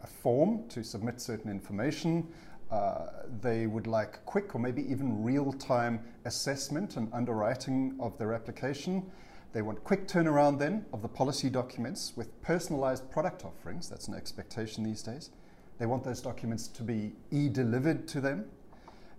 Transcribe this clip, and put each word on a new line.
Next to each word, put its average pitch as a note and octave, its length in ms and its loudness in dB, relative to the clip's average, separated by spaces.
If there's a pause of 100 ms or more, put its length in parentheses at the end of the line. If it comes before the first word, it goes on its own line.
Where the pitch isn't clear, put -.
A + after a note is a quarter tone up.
a - 60 -12
form D#3 600 4
to A#2 140 -6
submit A#2+ 380 -4
certain A2 300 -4
information. D3+ 760 0 (440)
Uh, G2 340 2 (360)
they A2+ 260 2
would A2 180 0
like A2 400 0
quick G3+ 300 0
or - 20 -2
maybe B2+ 320 0
even A#2+ 340 0
real-time B2+ 760 2 (260)
assessment C#3 720 -2
and A2+ 160 0
underwriting B2 840 2
of A#2 180 -4
their A2 160 0
application. C#3+ 720 -2 (480)
They A2+ 80 2
want G#2+ 220 -2
quick G3 240 4
turnaround D3 500 8
then E3+ 340 2
of G#2 120 -4
the A#2 40 -2
policy C3 440 2
documents B2 640 -2
with - 260 -8
personalized C3+ 720 2
product D#3+ 340 0
offerings. - 420 -6
That's - 200 -8
an G2+ 80 -4
expectation - 680 -4
these A2 200 -2
days. C3 260 -8 (480)
They A#2+ 80 0
want B2+ 180 2
those B2 160 -2
documents A2+ 500 -4
to - 120 -8
be G#2+ 320 -2 (160)
e-delivered C3+ 800 2
to D3 140 -2
them. D3 240 0 (720)